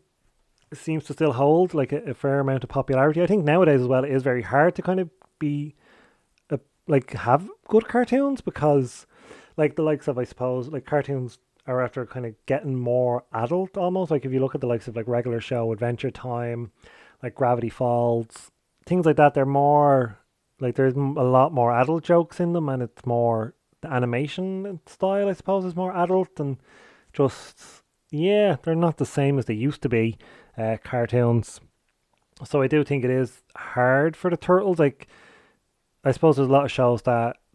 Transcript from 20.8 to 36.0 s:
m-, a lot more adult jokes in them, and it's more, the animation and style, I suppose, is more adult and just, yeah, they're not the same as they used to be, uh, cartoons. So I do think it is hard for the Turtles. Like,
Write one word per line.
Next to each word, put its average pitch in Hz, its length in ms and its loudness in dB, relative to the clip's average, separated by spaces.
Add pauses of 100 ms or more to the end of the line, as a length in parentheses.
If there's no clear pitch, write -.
m-, 143 220 -2
a 135 60 0
lot 127 300 4
more 120 200 2
adult 151 300 2
jokes 170 360 2
in 175 140 0
them, 160 160 -2
and 131 120 -4
it's - 240 -10
more, 117 480 0 (280)
the 139 100 -10
animation 147 760 -4
and 190 220 -12
style, 196 400 -2
I 190 60 -2
suppose, 190 320 -4
is 175 100 -8
more 185 200 -6
adult 180 440 -2
and 139 180 -4 (540)
just, - 720 -4 (260)
yeah, 190 540 2
they're 160 120 -2
not 165 220 0
the 139 80 -2
same 139 320 0
as 120 80 -2
they 113 80 -4
used 123 280 -4
to 131 80 -4
be, 113 280 0 (400)
uh, 110 260 -2
cartoons. 120 760 0 (840)
So 143 160 0
I 131 60 2
do 151 160 2
think 135 200 -4
it 123 60 0
is 127 340 -2 (120)
hard 135 600 0
for 180 140 -2
the 175 80 -2
Turtles. 185 420 0
Like, 143 280 0 (960)